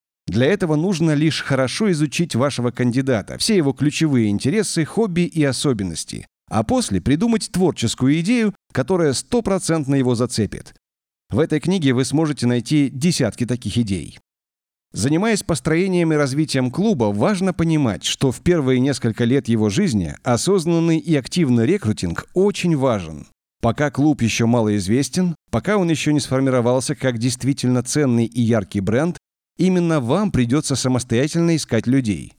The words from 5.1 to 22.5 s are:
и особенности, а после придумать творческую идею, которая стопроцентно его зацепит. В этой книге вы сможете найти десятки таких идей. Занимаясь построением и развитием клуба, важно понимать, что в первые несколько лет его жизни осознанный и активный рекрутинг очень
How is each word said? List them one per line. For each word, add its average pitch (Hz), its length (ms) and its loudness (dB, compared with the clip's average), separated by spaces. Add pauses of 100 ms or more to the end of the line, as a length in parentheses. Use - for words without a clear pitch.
и 165 220 0
особенности, 101 840 -2 (240)
а 107 140 0
после 240 360 0
придумать 208 520 0
творческую 143 720 0
идею, 214 340 0 (180)
которая 151 400 0
стопроцентно 165 840 0
его 127 200 2
зацепит. 110 580 -4 (560)
В 98 100 0
этой 156 200 2
книге 165 340 0
вы 127 120 0
сможете 143 420 0
найти 127 420 2
десятки 139 560 -2
таких 117 320 -4
идей. 98 400 -4 (760)
Занимаясь 165 520 0
построением 170 680 0
и - 20 2
развитием 139 560 0
клуба, 170 340 2
важно 170 480 0
понимать, 151 500 0
что - 280 -2
в 120 100 -8
первые 135 380 2
несколько 123 440 0
лет 123 240 0
его 107 220 2
жизни 101 540 0
осознанный 165 760 2
и 160 180 -2
активный 123 520 2
рекрутинг 107 640 -2
очень 180 420 0